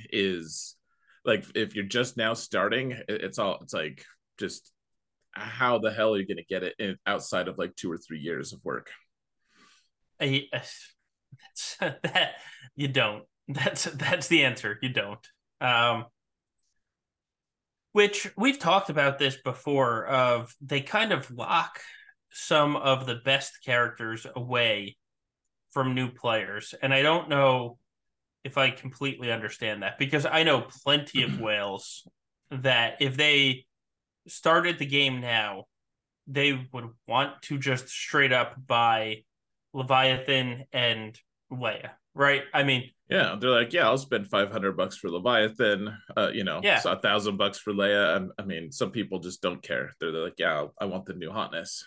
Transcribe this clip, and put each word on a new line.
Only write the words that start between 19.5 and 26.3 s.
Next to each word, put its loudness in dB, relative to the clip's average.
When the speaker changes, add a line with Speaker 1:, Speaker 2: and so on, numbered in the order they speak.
Speaker 2:
of 2
they -4
kind 0
of -2
lock -2
some 2
of 0
the -4
best -2
characters -2
away 0
from 0
new -2
players. -4